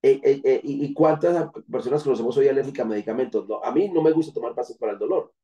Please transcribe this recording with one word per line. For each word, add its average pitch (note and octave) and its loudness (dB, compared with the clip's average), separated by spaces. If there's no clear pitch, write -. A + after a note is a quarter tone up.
Eh, C3+ 4
eh, C#3 2
eh, C3 2
¿y, C#3+ -4
y C#3+ -6
cuántas D#3+ 2
personas C3 -2
conocemos A#2+ 0
hoy C#3 6
alérgicas C3+ 0
a A2 -4
medicamentos? A2 -4
No, G#2+ -6
a A#2+ -2
mí F#3 2
no E3 0
me D#3 4
gusta D#3 -2
tomar A#2 -8
pastas - -8
para G#2+ -4
el G2+ -12
dolor. D3 -4